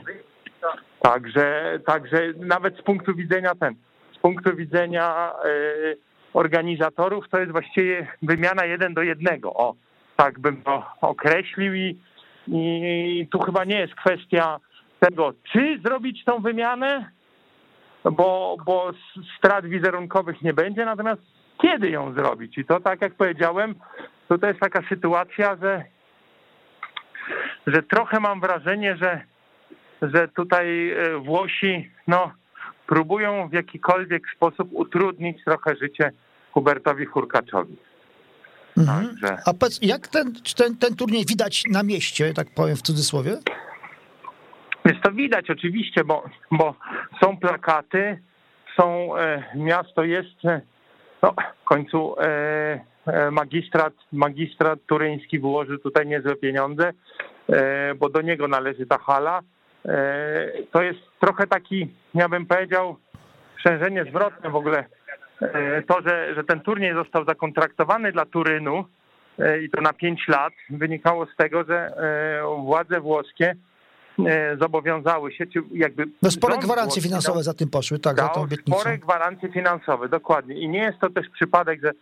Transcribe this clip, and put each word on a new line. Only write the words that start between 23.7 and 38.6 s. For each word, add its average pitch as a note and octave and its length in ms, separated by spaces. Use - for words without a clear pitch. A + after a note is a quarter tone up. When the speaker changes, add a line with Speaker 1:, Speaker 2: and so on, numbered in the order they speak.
Speaker 1:
to, F3 100
to G#3 100
jest G3 120
taka F#3+ 300
sytuacja, F3+ 720
że, F#3 220
że D3+ 160
trochę A3 360
mam G3+ 220
wrażenie, F#3 560
że, F3 240
że D#3+ 260
tutaj, F3 640
e, E3 260
Włosi, E3+ 720
no, F3 240
próbują F#3+ 640
w C#3+ 40
jakikolwiek F3 680
sposób E3+ 360
utrudnić F3 720
trochę D#3 300
życie C#3+ 360
Hubertowi C#3+ 540
Hurkaczowi. G#2 720